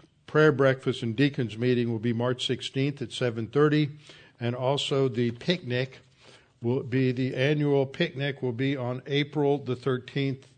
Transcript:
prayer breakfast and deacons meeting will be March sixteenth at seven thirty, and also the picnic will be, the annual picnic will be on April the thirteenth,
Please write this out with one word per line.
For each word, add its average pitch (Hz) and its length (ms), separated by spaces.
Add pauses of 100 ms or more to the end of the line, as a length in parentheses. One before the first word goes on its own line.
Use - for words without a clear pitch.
(260)
prayer 151 240
breakfast 131 520
and 113 120
deacons 127 440
meeting 120 340
will 110 60
be 117 160
March 123 320
sixteenth 135 560
at 113 100
seven 117 360
thirty, 147 420 (500)
and 120 160
also 135 520
the 120 240
picnic 123 680 (600)
will 120 200
be, 127 300
the 131 220
annual 143 500
picnic 135 580
will 127 100
be 135 220
on 127 320
April 143 520
the 123 180
thirteenth, 135 680 (120)